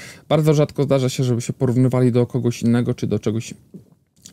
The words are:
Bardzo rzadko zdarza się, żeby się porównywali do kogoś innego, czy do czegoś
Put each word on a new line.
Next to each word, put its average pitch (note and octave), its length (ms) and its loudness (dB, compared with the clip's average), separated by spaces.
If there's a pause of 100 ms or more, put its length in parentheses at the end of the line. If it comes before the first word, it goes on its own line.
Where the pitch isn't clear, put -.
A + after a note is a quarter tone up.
(300)
Bardzo D3+ 240 4
rzadko D3 300 0
zdarza C3+ 260 0
się, C3+ 140 -4
żeby B2 180 0
się - 120 -6
porównywali B2+ 580 2
do A#2+ 160 2
kogoś A#2+ 340 -4
innego, A#2 320 0
czy - 140 -6
do G#2 120 -2
czegoś A2 340 -4 (800)